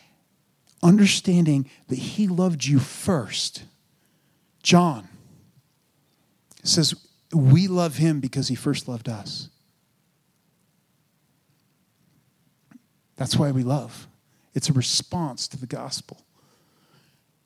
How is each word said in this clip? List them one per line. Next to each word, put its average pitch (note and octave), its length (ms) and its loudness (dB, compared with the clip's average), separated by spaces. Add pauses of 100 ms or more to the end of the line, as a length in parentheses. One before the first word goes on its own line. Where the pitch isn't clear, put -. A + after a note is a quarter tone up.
(800)
Understanding F3 880 4 (200)
that C3 100 -4
he G#3 260 -4
loved F3+ 400 0
you C#3 140 4
first. - 840 -4 (1000)
John D#3+ 460 2 (1500)
says, - 300 0 (400)
"We D#3 340 6
love F3 300 -2
him D3+ 240 2
because B2+ 260 -4
he A#2+ 80 -4
first - 320 -4
loved A#2+ 220 -10
us." - 400 -12 (3750)
That's C3 180 -4
why C#3+ 160 2
we B2+ 120 0
love. B2+ 440 -4 (460)
It's - 160 -4
a D3+ 40 4
response C3+ 760 -4
to - 80 -14
the B2+ 100 -12
gospel. - 580 -12 (1200)